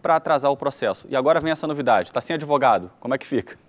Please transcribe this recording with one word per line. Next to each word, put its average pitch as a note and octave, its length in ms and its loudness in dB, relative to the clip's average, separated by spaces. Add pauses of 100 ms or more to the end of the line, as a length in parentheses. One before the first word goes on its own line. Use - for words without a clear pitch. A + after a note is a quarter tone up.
pra - 140 2
atrasar C#3+ 380 0
o - 40 -2
processo. C3+ 520 -4
E C3+ 80 -4
agora D3 240 2
vem D#3+ 100 -4
essa D#3+ 160 -4
novidade. B2+ 460 0
Tá C3 80 -2
sem E3+ 140 -6
advogado. C3+ 540 2 (120)
Como B2+ 140 -4
é C3+ 40 -4
que - 80 -12
fica? - 320 -4 (100)